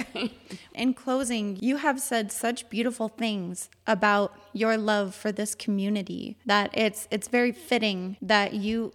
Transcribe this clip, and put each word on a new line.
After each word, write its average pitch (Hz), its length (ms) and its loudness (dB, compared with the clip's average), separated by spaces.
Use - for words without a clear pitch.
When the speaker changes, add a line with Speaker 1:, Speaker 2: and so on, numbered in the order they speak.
Speaker 1:
<laughs> - 600 -8
Speaker 2:
In 254 200 0
closing, 233 680 -2
you 262 160 2
have 277 240 0
said 226 320 -2
such - 380 -4
beautiful 233 380 -2
things 202 600 -4
about 202 480 4
your 220 260 2
love 208 360 0
for - 180 -4
this 208 220 -4
community 196 840 -2
that 202 300 4
it's, 220 340 0
it's - 180 -4
very 247 240 2
fitting 202 680 -2
that 202 320 4
you, 220 400 -2